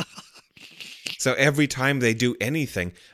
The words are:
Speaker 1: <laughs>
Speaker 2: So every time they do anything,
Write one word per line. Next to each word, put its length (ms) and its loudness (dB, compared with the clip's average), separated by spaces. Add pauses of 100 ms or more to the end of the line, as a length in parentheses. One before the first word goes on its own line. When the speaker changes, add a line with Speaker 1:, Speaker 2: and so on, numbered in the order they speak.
Speaker 1:
<laughs> 40 -20 (1120)
Speaker 2:
So 140 2
every 320 4
time 320 0
they 160 4
do 260 0
anything, 520 -2 (220)